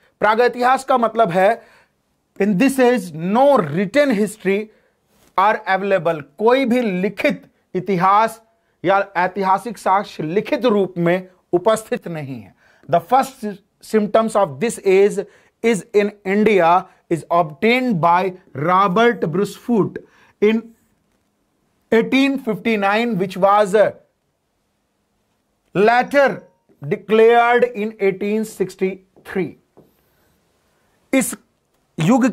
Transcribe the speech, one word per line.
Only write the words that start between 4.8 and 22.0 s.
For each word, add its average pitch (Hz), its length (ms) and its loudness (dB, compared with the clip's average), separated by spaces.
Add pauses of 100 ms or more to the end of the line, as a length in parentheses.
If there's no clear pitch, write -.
are 208 180 2 (120)
available, 185 520 -2 (160)
कोई 247 280 2
भी 247 160 0
लिखित 185 720 -4 (240)
इतिहास 196 640 0 (440)
या 196 220 0 (100)
ऐतिहासिक 190 600 -2
साक्ष्य 196 460 -4
लिखित 208 420 -4
रूप 208 320 0
में 175 300 0 (260)
उपस्थित 220 540 -2
नहीं 139 340 -12
है। 95 140 -20 (360)
The 165 100 2
first 262 440 -2 (500)
symptoms 220 400 0
of 202 120 2
this 151 400 -6
age 190 380 2 (400)
is 226 160 0 (140)
in 208 140 2 (180)
India, 190 540 2 (300)
is 160 200 -4
obtained 208 720 0
by 180 320 0 (300)
Robert 196 680 2
Brusfut 196 680 -2 (440)
in 220 200 2 (1300)
eighteen 262 480 0